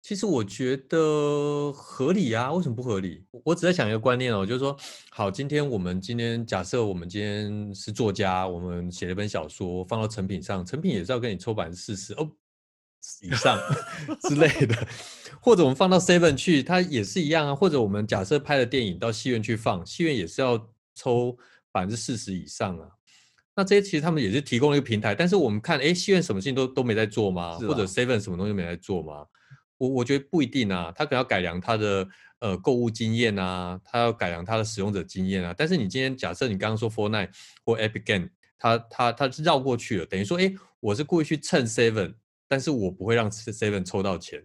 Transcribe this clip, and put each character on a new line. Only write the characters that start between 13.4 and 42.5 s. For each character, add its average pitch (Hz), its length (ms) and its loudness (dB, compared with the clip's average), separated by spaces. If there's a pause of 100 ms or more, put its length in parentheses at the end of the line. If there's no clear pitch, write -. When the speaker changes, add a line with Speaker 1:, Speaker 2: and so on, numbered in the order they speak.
Speaker 1:
<laughs> 160 380 -10
之 147 100 2
类 156 120 8 (180)
的。 113 220 -2 (500)
或 240 160 8
者 175 80 6
我 135 60 8
们 131 80 2
放 185 140 4
到 185 80 8
Seven 175 360 6
去， 139 280 4
它 180 180 2
也 143 240 0
是 180 160 -4
一 147 80 0
样 156 200 2
啊。 139 60 0
或 185 140 2
者 147 100 2
我 113 80 4
们 101 200 -2
假 104 180 0
设 147 140 2
拍 143 180 0
了 127 80 4
电 123 220 0
影 87 120 -6
到 117 140 -2
戏 110 160 -6
院 117 140 0
去 110 120 -2
放， 107 300 -2
戏 - 200 -6
院 151 120 0
也 87 100 -2
是 - 140 -8
要 120 300 0 (240)
抽 123 420 0 (340)
百 92 120 0
分 95 80 -2
之 117 40 -4
四 113 220 -6
十 98 160 -8
以 87 140 -8
上 95 320 -6
啊。 80 100 -16 (680)
那 196 80 0
这 196 140 4
些 202 60 8
其 196 80 -6
实 156 100 0
他 165 100 0
们 151 120 2
也 98 100 2
是 131 80 2
提 - 180 -2
供 147 120 4
了 143 80 4
一 - 20 4
个 117 60 -6
平 110 120 0
台， 107 160 0
但 170 140 2
是 202 80 4
我 139 140 4
们 104 100 -2
看， 156 180 0
诶， 151 140 2
戏 175 180 -2
院 185 120 6
什 - 120 -2
么 95 60 -2
事 95 40 -8
情 135 100 -2
都， 131 120 2
都 131 160 0
没 117 120 2
在 110 100 4
做 107 260 0
吗？ 87 280 -4
Speaker 2:
是 117 80 -4
啊。 - 20 -2
Speaker 1:
或 - 60 2
者 107 100 2
Seven 123 340 0
什 95 140 -4
么 85 60 -4
东 98 80 -2
西 104 80 -2
没 92 100 -4
在 87 120 -6
做 87 260 -4
吗？ 76 240 -14 (500)
我， 127 120 -2
我 127 160 0
觉 139 140 2
得 139 120 -2
不 165 120 4
一 123 40 4
定 120 240 0
啊， 87 240 -4
他 151 120 -2
可 147 60 -2
能 127 40 2
要 127 80 2
改 101 160 0
良 87 180 -4
他 113 160 0
的， 101 320 2 (340)
呃， 101 180 -2
购 131 160 2
物 120 160 0
经 110 240 -2
验 113 240 2
啊， 92 440 -4
他 - 160 -4
要 117 140 4
改 95 160 -2
良 85 160 -6
他 113 140 -2
的 110 40 0
使 110 200 -6
用 104 100 -2
者 92 100 -2
经 92 240 -4
验 95 160 0
啊。 87 140 -6
但 151 100 0
是 185 80 0
你 117 140 0
今 127 140 -2
天 131 120 -2
假 87 200 -6
设 135 140 -2
你 98 100 -2
刚 107 100 -2
刚 110 80 0
说 110 140 -2
Fortnite 107 400 -2 (340)
或 113 140 2
Epic 110 260 -2
Game， 95 240 0 (300)
他， 117 180 4 (140)
他， 120 200 2
他 135 160 -2 (160)
绕 156 160 4
过 131 160 0
去 113 260 -4
了， 80 40 -4
等 95 160 -4
于 - 20 0
说， 135 140 0
诶， 190 180 2 (260)
我 104 140 0
是 135 80 -4
故 160 200 2
意 - 20 2
去 156 140 -2
蹭 151 260 2
Seven， 110 480 2 (340)
但 135 140 0